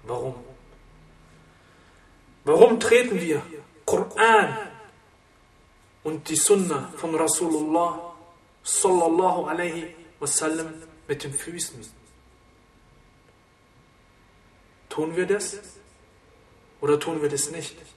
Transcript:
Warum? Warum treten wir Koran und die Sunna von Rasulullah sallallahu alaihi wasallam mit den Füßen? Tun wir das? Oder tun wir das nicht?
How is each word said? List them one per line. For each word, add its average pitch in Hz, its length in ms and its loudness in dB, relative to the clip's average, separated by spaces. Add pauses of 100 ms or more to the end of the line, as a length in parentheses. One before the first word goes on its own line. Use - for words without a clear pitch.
Warum? 123 320 -8 (2000)
Warum 226 360 8
treten 233 400 2
wir 160 220 -2 (440)
Koran 208 720 2 (1500)
und 156 260 -8
die 156 60 -2
Sunna 170 600 2
von 165 180 -6
Rasulullah 160 1000 0 (480)
sallallahu 180 840 2
alaihi 165 500 -6 (240)
wasallam 160 540 -4 (340)
mit 143 160 -6
den 139 100 -10
Füßen? 165 520 -10 (3000)
Tun 160 260 -6
wir 180 120 0
das? 208 300 -2 (1200)
Oder 147 180 4
tun 160 220 -4
wir 147 80 0
das 143 220 -4
nicht? 165 260 -12 (200)